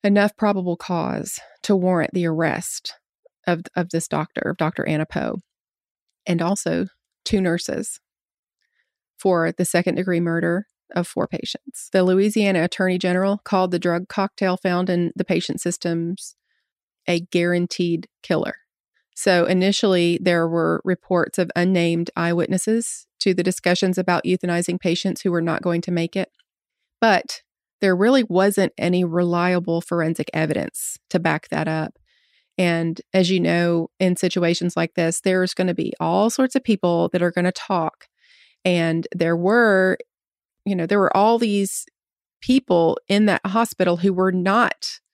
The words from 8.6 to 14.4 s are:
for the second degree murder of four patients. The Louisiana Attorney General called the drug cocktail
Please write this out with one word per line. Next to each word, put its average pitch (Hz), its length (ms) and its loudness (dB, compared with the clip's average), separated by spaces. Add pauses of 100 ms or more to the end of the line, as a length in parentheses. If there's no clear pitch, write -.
for 170 340 2
the 180 140 -2
second 180 300 0
degree 180 240 -2
murder 170 480 -2 (280)
of 175 120 -2
four - 200 -4
patients. - 640 -12
The 185 120 4
Louisiana 196 600 2
Attorney 185 340 0
General 190 460 0
called 185 280 0
the 175 80 -2
drug 175 280 -2
cocktail 190 500 -2